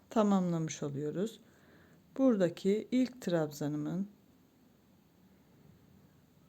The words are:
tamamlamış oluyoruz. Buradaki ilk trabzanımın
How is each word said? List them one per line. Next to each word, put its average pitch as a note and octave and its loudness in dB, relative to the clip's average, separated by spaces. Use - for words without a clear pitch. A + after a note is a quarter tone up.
tamamlamış F3+ 2
oluyoruz. D3+ -6
Buradaki G3+ 2
ilk B3+ 0
trabzanımın D#3 -2